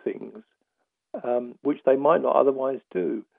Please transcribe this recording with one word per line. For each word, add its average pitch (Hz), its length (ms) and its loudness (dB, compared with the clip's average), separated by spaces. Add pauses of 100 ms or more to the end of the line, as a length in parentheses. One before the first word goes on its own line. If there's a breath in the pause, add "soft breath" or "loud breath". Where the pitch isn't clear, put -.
things, 107 340 -8 (840)
um, 123 400 -4
which 147 220 -2
they 135 120 4
might 143 260 2
not 131 140 2
otherwise 135 440 2 (120)
do. - 320 -4 (140)